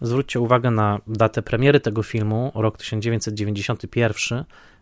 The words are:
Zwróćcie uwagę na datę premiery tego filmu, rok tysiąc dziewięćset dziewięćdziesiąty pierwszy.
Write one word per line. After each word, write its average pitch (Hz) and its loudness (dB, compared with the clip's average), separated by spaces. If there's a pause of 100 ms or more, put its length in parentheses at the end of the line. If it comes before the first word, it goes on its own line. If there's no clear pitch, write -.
Zwróćcie 123 -2
uwagę 120 2
na 104 2
datę 110 2
premiery 139 4
tego 107 -2
filmu, 110 -2
rok 110 -2
tysiąc 107 -6
dziewięćset 113 -2
dziewięćdziesiąty 104 -4
pierwszy. 120 -2 (380)